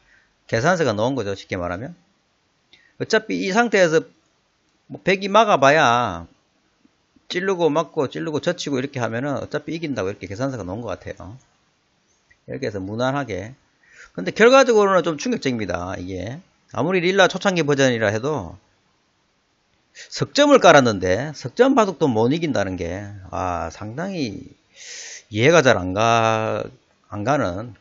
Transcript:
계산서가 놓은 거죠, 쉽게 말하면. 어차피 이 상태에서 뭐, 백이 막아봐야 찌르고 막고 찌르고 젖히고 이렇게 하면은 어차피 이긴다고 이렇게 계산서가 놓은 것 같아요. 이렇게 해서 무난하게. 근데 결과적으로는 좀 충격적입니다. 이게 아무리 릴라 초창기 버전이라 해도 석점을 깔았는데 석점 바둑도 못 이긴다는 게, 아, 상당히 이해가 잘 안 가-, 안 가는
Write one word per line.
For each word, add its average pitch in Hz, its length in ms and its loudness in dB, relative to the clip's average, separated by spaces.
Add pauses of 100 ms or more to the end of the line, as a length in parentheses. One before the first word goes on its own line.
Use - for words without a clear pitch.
(480)
계산서가 139 460 0
놓은 117 220 0
거죠, 98 200 -4
쉽게 - 220 -10
말하면. 90 380 -8 (1080)
어차피 190 420 -2
이 190 80 -4
상태에서 185 500 2 (840)
뭐, - 180 -18
백이 196 240 -2
막아봐야 143 1000 4 (1000)
찌르고 180 420 0
막고 147 380 -2
찌르고 156 320 -6
젖히고 147 400 -4
이렇게 131 220 -6
하면은 120 340 -4
어차피 147 400 -8
이긴다고 127 340 -6
이렇게 101 180 -10
계산서가 113 360 -6
놓은 92 160 -10
것 117 80 -10
같아요. 90 500 -12 (1120)
이렇게 127 200 -8
해서 101 120 -8
무난하게. 113 760 -6 (600)
근데 185 180 -8
결과적으로는 214 720 6
좀 160 160 -2
충격적입니다. 95 800 -4
이게 95 420 -10 (320)
아무리 180 300 -2
릴라 185 260 4
초창기 185 360 -2
버전이라 131 440 2
해도 110 500 -4 (1500)
석점을 285 480 4
깔았는데 123 760 4
석점 247 400 2
바둑도 185 320 2
못 117 260 2
이긴다는 107 440 -2
게, 90 280 -6 (240)
아, 87 420 -4
상당히 131 840 -10 (720)
이해가 139 320 4
잘 120 160 6
안 90 160 -4
가-, 110 720 2 (460)
안 104 140 -8
가는 113 580 -4